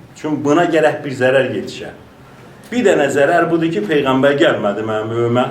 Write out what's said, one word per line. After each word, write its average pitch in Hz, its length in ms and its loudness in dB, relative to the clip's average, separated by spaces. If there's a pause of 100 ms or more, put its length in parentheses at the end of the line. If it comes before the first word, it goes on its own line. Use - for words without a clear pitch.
(160)
Çünki 147 320 -4
buna 160 240 2
gərək 151 320 0
bir 127 220 -8
zərər 131 340 2
yetişə. - 320 -12 (800)
Bir 220 160 0
dənə 143 240 2
zərər 165 400 2
budur 165 240 0
ki, 208 80 -2
Peyğəmbər 139 560 2
gəlmədi 110 480 0
mənim 110 400 -2
övmə. 123 240 0